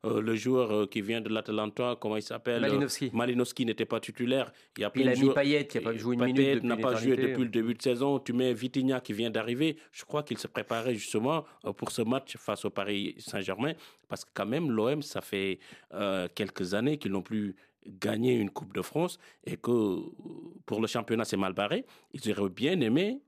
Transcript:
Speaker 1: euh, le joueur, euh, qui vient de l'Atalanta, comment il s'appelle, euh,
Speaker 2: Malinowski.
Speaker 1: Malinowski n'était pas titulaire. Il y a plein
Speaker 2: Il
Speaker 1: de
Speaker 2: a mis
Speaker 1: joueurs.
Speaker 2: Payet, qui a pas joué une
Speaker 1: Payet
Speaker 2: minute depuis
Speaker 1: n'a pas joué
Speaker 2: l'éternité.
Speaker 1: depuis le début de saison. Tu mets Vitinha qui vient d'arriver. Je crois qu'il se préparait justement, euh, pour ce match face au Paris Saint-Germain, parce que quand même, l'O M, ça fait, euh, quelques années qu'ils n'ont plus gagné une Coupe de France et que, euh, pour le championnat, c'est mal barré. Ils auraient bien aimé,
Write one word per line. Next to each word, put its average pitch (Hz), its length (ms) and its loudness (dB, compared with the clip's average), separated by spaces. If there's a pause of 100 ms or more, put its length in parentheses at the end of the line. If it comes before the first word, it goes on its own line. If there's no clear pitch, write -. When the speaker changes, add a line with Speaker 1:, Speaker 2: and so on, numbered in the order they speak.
Speaker 1:
euh, 113 160 2
le 113 140 2
joueur, 120 380 2
euh, 104 140 4
qui 110 140 -2
vient 110 200 -2
de 107 80 -6
l'Atalanta, 110 720 -2
comment 107 180 -2
il 107 60 -2
s'appelle, 117 400 -2
euh, 139 40 2
Speaker 2:
Malinowski. 139 460 0
Speaker 1:
Malinowski 123 520 2
n'était 113 200 0
pas 113 140 -2
titulaire. 120 520 -2 (260)
Il - 40 -4
y - 40 -2
a 104 40 0
plein 131 140 2
Speaker 2:
Il - 20 6
Speaker 1:
de 127 60 6
Speaker 2:
a - 40 6
mis 131 60 4
Speaker 1:
joueurs. 135 140 8
Speaker 2:
Payet, 143 320 4
qui - 100 -2
a 113 40 0
pas 113 140 -2
joué 117 200 0
une 120 60 2
Speaker 1:
Payet 127 120 4
Speaker 2:
minute 135 220 6
depuis 120 140 0
Speaker 1:
n'a 117 80 2
pas 110 180 2
joué 117 140 2
Speaker 2:
l'éternité. 131 220 4
Speaker 1:
depuis 131 120 0
le 120 60 0
début 113 240 2
de - 80 -8
saison. 135 380 2
Tu 131 120 -6
mets 123 220 2
Vitinha 127 480 0
qui - 100 -8
vient 113 180 0
d'arriver. 120 480 0 (140)
Je - 140 -16
crois 147 180 -2
qu'il 123 140 -6
se - 100 -8
préparait 117 480 -2
justement, 123 480 -2 (220)
euh, 101 80 -4
pour - 180 -6
ce - 100 -2
match 120 360 0
face - 260 -6
au 104 60 0
Paris 101 500 -4
Saint-Germain, 101 540 -4 (340)
parce - 160 -8
que - 100 -20
quand 101 120 -2
même, 139 260 -2
l'O 110 160 2
M, 151 140 0
ça - 180 -6
fait, 98 400 -2 (340)
euh, 95 400 -2
quelques 95 420 -4
années 139 220 2
qu'ils 107 140 -4
n'ont 98 100 -2
plus 104 360 -4 (300)
gagné 110 480 0
une 104 140 2
Coupe - 240 -12
de 101 80 -4
France 170 380 -4 (260)
et - 120 -6
que, 120 140 0
euh, 101 300 2 (640)
pour 107 160 -2
le 110 60 2
championnat, 113 380 0
c'est 107 120 -2
mal 95 160 2
barré. 110 320 0 (280)
Ils 107 180 -2
auraient 98 180 0
bien 147 320 0
aimé, 180 460 2